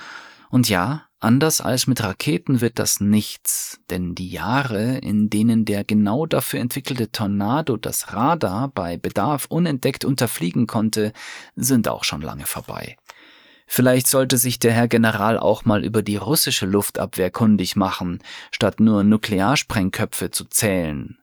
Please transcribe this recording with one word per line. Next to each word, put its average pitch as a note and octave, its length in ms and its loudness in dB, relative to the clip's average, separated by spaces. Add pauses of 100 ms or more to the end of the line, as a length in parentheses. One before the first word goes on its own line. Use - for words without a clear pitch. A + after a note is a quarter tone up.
(480)
Und A#2+ 200 2
ja, G#2+ 340 0 (160)
anders C#3 420 2
als B2 280 -2
mit A#2 160 0
Raketen C3+ 560 -2
wird A#2 180 0
das - 220 -2
nichts, - 800 -2 (100)
denn F2 240 -4
die F#2 160 -8
Jahre, A2+ 680 -2
in G#2+ 300 0
denen A2+ 360 2
der G2+ 180 -2
genau G#2+ 420 2
dafür C#3+ 360 -2
entwickelte B2 500 -4
Tornado G#2+ 680 -2
das - 360 -8
Radar C3+ 560 -2
bei F2 280 -4
Bedarf G#2 500 -4
unentdeckt D3 580 -2
unterfliegen C3 640 -2
konnte, G#2+ 440 0 (440)
sind B2 320 2
auch A1 160 -4
schon D2 180 -4
lange C#2 240 -10
vorbei. - 500 -10 (680)
Vielleicht B2+ 400 4
sollte C3 320 2
sich B2 220 -2
der A#2 120 4
Herr A#2 140 4
General A2+ 500 2
auch G2+ 280 2
mal G#2 200 2
über A2 180 0
die G#2 140 -2
russische A#2+ 480 -2
Luftabwehr F#2+ 680 0
kundig G#2 420 2
machen, F#2 480 -2 (300)
statt - 260 0
nur A2 240 6
Nuklearsprengköpfe G2+ 1300 0
zu - 140 -6
zählen. D#2+ 800 -2